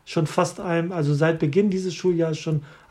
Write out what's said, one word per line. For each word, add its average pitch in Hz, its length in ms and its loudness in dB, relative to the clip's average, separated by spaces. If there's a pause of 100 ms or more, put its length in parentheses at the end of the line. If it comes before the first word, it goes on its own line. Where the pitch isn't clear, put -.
schon 160 220 0
fast - 320 -2
einem, 170 320 -2
also 151 220 0
seit 160 260 2
Beginn 180 320 2
dieses 185 240 -2
Schuljahres 165 420 0
schon 156 240 -2 (300)